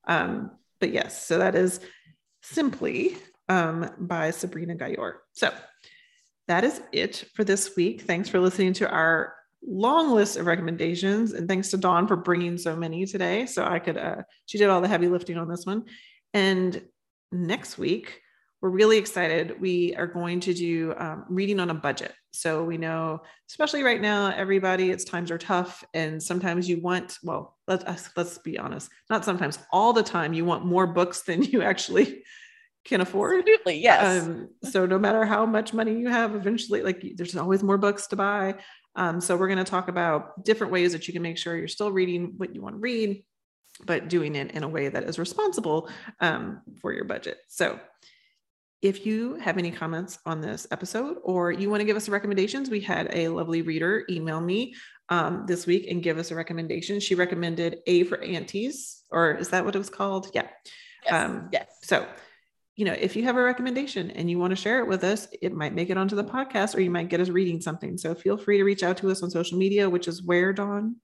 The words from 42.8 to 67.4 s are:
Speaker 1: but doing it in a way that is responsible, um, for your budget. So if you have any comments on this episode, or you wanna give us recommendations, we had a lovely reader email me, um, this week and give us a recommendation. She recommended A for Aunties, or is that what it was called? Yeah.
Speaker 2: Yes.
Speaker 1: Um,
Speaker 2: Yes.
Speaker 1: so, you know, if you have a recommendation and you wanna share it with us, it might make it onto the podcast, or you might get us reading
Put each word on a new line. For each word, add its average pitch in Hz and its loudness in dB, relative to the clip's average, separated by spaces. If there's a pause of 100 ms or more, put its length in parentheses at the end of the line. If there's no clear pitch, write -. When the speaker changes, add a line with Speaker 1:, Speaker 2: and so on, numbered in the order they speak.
Speaker 1:
but 160 -2
doing 156 0
it 139 -6
in 151 -6
a 143 -6
way 143 -2
that - -4
is 160 -6
responsible, 180 -2 (300)
um, - -2 (180)
for - -4
your - -6
budget. - -8 (120)
So - -2 (1040)
if 196 0
you 226 -2
have 185 -2
any 170 0
comments 165 -8
on 160 -4
this - -8
episode, 254 -6
or 180 0
you 202 -2
wanna 208 0
give 208 2
us 214 -6
recommendations, 208 0
we 208 0
had 180 -2
a 165 0
lovely 165 -2
reader 165 0
email 160 -4
me, 202 -2 (340)
um, 175 0
this 175 -2
week 180 2
and 175 -2
give 160 0
us 165 -6
a 165 -6
recommendation. 165 -6
She 196 2
recommended 170 0
A 175 6
for - -2
Aunties, - -6
or 165 4
is 180 -6
that 180 2
what 196 -2
it 196 0
was 196 -6
called? 190 -4
Yeah. - -2 (560)
Speaker 2:
Yes. - 2
Speaker 1:
Um, - 0
Speaker 2:
Yes. - -2 (160)
Speaker 1:
so, - 0 (680)
you 208 -2
know, 180 0
if - -2
you 226 0
have 247 2
a 247 4
recommendation 247 -2
and 170 -4
you 175 0
wanna 185 0
share 233 0
it 220 0
with 190 0
us, 208 0 (140)
it - -2
might 151 -4
make 175 -2
it 185 0
onto 196 2
the 208 -2
podcast, 254 -2
or 196 2
you 180 2
might 175 -2
get 180 0
us 180 2
reading 175 0